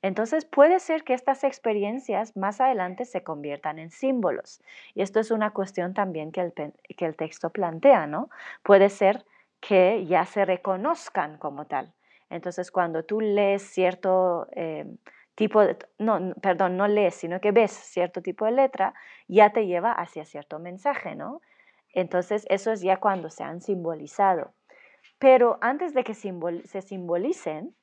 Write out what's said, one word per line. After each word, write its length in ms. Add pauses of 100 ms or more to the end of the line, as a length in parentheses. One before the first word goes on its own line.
Entonces, 440
puede 340
ser 240
que 100
estas 300
experiencias 920
más 240
adelante 440
se 180
conviertan 560
en 120
símbolos. 680 (320)
Y 80
esto 180
es 120
una 200
cuestión 420
también 380
que 100
el 100
pen-, 220 (240)
que 80
el 100
texto 340
plantea, 580
¿no? 220 (340)
Puede 260
ser 360 (340)
que 460
ya 200
se 200
reconozcan 920
como 280
tal. 280 (360)
Entonces, 420
cuando 320
tú 160
lees 420
cierto, 920
eh, 320 (500)
tipo 260
de, 160 (200)
no, 200
n-, 180
perdón, 420
no 100
lees, 280
sino 260
que 100
ves 200
cierto 500
tipo 240
de 60
letra, 420 (340)
ya 240
te 140
lleva 260
hacia 340
cierto 340
mensaje, 560
¿no? 260 (520)
Entonces, 560
eso 220
es 100
ya 160
cuando 320
se 140
han 180
simbolizado. 920 (680)
Pero 420
antes 320
de 100
que 100
simbol-, 520
se 160
simbolicen 1000